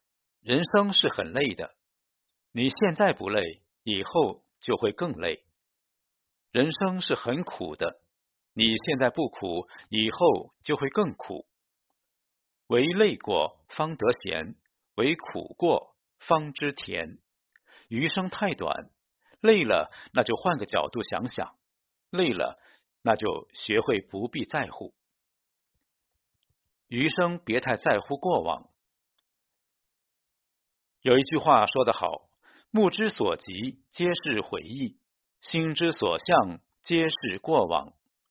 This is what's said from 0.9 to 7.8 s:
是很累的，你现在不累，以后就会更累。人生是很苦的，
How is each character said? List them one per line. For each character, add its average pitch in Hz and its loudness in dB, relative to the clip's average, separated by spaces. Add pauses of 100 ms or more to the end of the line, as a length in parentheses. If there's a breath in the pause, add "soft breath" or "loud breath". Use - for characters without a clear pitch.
是 - 4
很 82 -4
累 123 0
的， 85 -10 (760)
你 123 2
现 180 2
在 190 4
不 - -6
累， 95 -2 (220)
以 101 -2
后 123 0 (160)
就 117 -2
会 104 0
更 107 -6
累。 82 -6 (1040)
人 139 2
生 185 -2
是 - -2
很 120 -2
苦 78 -8
的， - -6 (520)